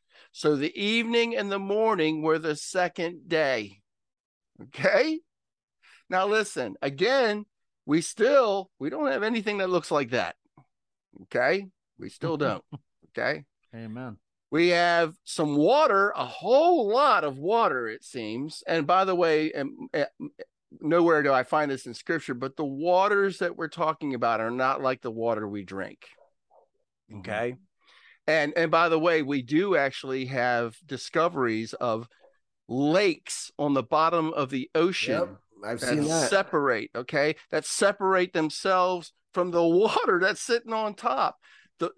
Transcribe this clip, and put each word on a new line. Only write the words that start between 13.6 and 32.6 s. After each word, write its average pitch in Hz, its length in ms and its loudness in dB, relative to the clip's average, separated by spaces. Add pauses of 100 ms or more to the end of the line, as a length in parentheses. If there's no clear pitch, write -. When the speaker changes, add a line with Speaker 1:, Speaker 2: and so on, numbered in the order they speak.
Speaker 2:
Amen. 113 440 -14 (340)
Speaker 1:
We 170 180 2
have 170 440 2 (120)
some 151 320 -2
water, 208 600 4
a 139 80 -4
whole 254 680 2
lot 240 320 4
of 139 140 -4
water, 160 500 0
it 110 160 -10
seems. 120 640 -8
And 165 200 0
by 185 180 4
the 190 100 0
way, 160 380 2
um, - 400 -8
eh, 147 140 -2 (760)
nowhere 165 420 4
do 139 120 4
I 127 80 2
find 151 280 0
this 131 140 -6
in 123 80 -12
scripture, 156 400 -6
but 131 240 -8
the 156 80 -4
waters 180 760 0
that 175 180 -4
we're 160 100 -6
talking 156 460 -4
about 117 260 0
are 113 100 -2
not 131 300 0
like 131 220 -2
the 123 80 -6
water 113 360 -2
we 101 180 -8
drink. 95 340 -10 (1120)
Speaker 2:
Mm-hmm. 104 100 -14
Speaker 1:
Okay? 113 360 -6 (720)
And, 156 300 2
and 165 140 0
by 165 180 4
the 160 100 2
way, 160 220 2
we 139 220 -2
do 165 340 2
actually 135 500 -2
have 123 480 -2 (120)
discoveries 135 880 -2
of 117 340 -4 (600)